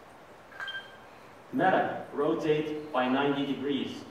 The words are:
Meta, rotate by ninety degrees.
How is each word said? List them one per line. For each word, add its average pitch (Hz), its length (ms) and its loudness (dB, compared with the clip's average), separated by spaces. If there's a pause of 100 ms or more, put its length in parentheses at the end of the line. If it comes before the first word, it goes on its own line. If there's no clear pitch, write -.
(1500)
Meta, 120 500 4 (100)
rotate 151 800 0
by 127 160 2
ninety 139 380 2
degrees. 127 640 -2